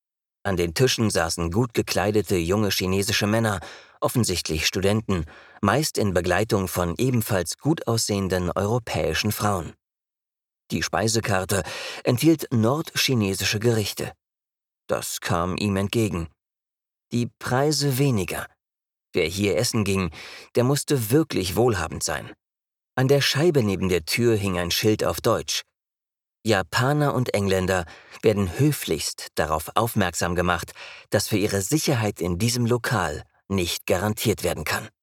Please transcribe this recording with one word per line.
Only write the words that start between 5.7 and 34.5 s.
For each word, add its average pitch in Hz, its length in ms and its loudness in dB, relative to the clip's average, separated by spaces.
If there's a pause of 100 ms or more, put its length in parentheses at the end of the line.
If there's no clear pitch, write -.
in 101 160 0
Begleitung 92 540 0
von 87 280 -2
ebenfalls 113 640 0
gut 160 300 -2
aussehenden 95 640 0
europäischen 101 800 -2
Frauen. 101 420 -4 (960)
Die 80 140 -2
Speisekarte 98 800 0 (400)
enthielt 151 480 4
nordchinesische 113 1040 0
Gerichte. 110 540 0 (720)
Das - 340 -4
kam 87 360 -2
ihm 101 180 0
entgegen. 98 540 -2 (840)
Die 120 180 -2 (120)
Preise 139 580 0
weniger. 123 480 0 (680)
Wer 85 140 2
hier 95 300 0
essen 117 260 0
ging, 95 300 -2 (420)
der 123 80 2
musste 131 480 0
wirklich 95 460 0
wohlhabend 95 480 0
sein. 64 280 -6 (640)
An 131 140 2
der 139 140 4
Scheibe 147 400 2
neben 95 260 0
der 87 160 0
Tür 117 320 2
hing 98 220 -2
ein 87 120 -2
Schild 110 320 2
auf - 200 -2
Deutsch. 104 400 0 (840)
Japaner 117 680 2
und 120 180 0
Engländer 95 540 2 (340)
werden 98 380 2
höflichst - 760 -2
darauf 78 420 -2
aufmerksam 95 580 0
gemacht, 87 400 0 (340)
dass - 180 2
für 110 120 0
ihre 98 240 0
Sicherheit 113 580 0
in 87 180 -2
diesem 117 280 0
Lokal 107 580 0 (240)
nicht 95 380 -2
garantiert 101 560 0
werden 76 220 -2